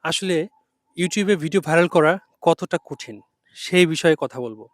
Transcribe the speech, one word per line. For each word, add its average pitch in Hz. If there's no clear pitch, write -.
আসলে 170
YouTube-এ 185
ভিডিও 160
ভাইরাল 170
করা 160
কতটা 170
কঠিন, 120
সেই 180
বিষয়ে 160
কথা 131
বলবো। 110